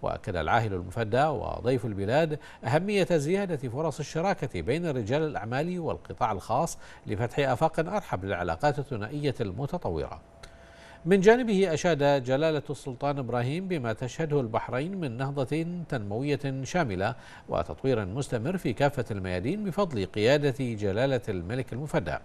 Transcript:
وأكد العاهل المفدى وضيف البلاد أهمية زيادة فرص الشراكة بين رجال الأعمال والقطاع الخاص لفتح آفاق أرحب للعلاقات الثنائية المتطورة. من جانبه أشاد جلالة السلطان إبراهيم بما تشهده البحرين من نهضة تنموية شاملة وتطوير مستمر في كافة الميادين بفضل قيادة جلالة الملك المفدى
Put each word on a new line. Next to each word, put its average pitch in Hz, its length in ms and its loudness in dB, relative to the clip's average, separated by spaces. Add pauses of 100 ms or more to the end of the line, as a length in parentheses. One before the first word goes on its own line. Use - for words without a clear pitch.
وأكد 90 340 -4
العاهل 101 380 2
المفدى 104 500 0
وضيف 123 600 -2
البلاد 127 540 0 (260)
أهمية 180 460 2
زيادة 165 580 0
فرص 147 300 -4
الشراكة 156 600 -2
بين 139 240 0
رجال 131 360 0
الأعمال 143 580 -2
والقطاع 123 520 -2
الخاص 120 460 0 (300)
لفتح 110 320 -2
آفاق 139 400 2
أرحب 156 460 -2
للعلاقات 95 540 0
الثنائية 131 640 -4
المتطورة. 98 800 -4 (840)
من 190 160 6
جانبه 202 520 6
أشاد 143 500 4
جلالة 143 460 2
السلطان 139 480 -4
إبراهيم 127 500 -2
بما 131 260 -2
تشهده 147 460 0
البحرين 123 580 -2
من 131 200 -4
نهضة 143 480 -2 (240)
تنموية 135 760 -2
شاملة 120 520 0 (340)
وتطوير 107 560 0
مستمر 127 520 -2
في 127 160 -2
كافة 139 380 2
الميادين 98 520 -2
بفضل 165 420 0
قيادة 131 540 4
جلالة 117 680 0
الملك 101 440 -4
المفدى 139 520 -2